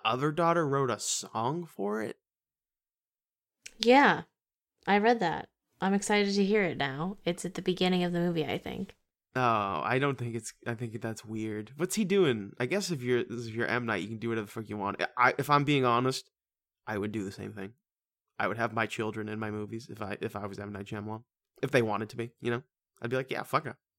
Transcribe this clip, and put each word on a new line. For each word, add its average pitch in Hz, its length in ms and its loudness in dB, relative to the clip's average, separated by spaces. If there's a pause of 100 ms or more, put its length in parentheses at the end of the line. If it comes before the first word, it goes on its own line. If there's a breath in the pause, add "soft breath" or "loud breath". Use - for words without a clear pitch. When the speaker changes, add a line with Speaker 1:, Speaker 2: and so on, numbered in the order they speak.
Speaker 1:
other 131 260 2
daughter 170 340 4
wrote 139 240 2
a 104 80 -2
song 143 680 -4
for - 340 -4
it. - 160 -8 (1600)
Speaker 2:
Yeah. 226 440 8 (640)
I 202 120 6
read 226 220 4
that. 156 280 -2 (320)
I'm 190 140 2
excited 202 400 2
to 202 100 4
hear 208 180 2
it 175 160 -2
now. 143 460 -4
It's 175 200 -2
at 180 100 -6
the 185 80 -6
beginning 180 420 2
of 175 80 0
the 170 80 0
movie, 170 240 0
I - 140 -2
think. - 360 -10 (400)
Speaker 1:
Oh, 104 480 2
I 123 160 2
don't 139 200 0
think 120 180 -4
it's, - 160 -8 (140)
I 117 80 -2
think 113 260 -8
that's 110 240 -6
weird. 107 520 -6
What's 175 200 -2
he 214 80 2
doing? 147 560 4
I 127 60 0
guess 180 260 -2
if 127 100 -4
you're, 123 180 4
if 117 340 -6
you're 117 120 0
M. 117 200 0
Night, 101 160 0
you 101 60 -4
can 113 100 -8
do 113 100 -4
whatever 113 180 -2
the - 60 -16
fuck 110 160 -10
you 107 80 -8
want. 101 260 -2 (160)
I, 123 200 6
if 139 120 0
I'm 143 140 6
being 139 200 4
honest, 123 460 2 (560)
I 107 120 -4
would 104 120 -2
do 104 140 -4
the 101 80 -6
same 104 200 -12
thing. 101 200 -10 (680)
I 101 80 0
would 104 120 -2
have 117 140 0
my 113 140 2
children 107 420 -4
in 107 100 -6
my 107 120 -4
movies 107 400 -8
if - 120 -10
I, 104 180 -6
if 110 160 -6
I 101 100 -8
was 98 120 -10
M. 104 140 -10
Night 101 140 -10
Shyamalan. 107 360 -8 (400)
If 135 80 -2
they 123 120 4
wanted 107 280 -2
to 123 60 -18
be, 117 240 -8
you 117 100 -2
know? 120 120 -2 (380)
I'd 120 100 -6
be 127 60 0
like, 131 140 -4
"Yeah, - 120 -4
fuck 143 240 -2
it. 113 80 -10 (240)